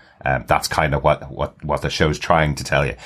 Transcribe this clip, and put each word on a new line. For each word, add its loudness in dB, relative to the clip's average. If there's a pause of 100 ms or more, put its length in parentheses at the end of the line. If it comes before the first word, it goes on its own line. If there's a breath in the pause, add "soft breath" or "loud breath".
(260 soft breath)
Um, 0
that's 0
kind 0
of 0
what, 0
what, -8
what -2
the -2
show's 0
trying 2
to -8
tell 0
you, -4 (100 loud breath)